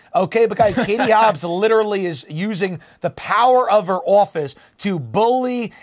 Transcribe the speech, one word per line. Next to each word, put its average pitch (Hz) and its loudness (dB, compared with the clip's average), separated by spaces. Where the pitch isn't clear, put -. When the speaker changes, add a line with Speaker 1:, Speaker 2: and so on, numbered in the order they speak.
Speaker 1:
okay? 190 2
But, 196 -4
guys, 208 2
Katie 214 0
Speaker 2:
<laughs> - -
Speaker 1:
Hobbs 214 2
literally 208 0
is 165 -8
using 185 -6
the 165 -4
power 247 2
of 202 2
her 185 -2
office 175 0
to 196 -4
bully 233 -2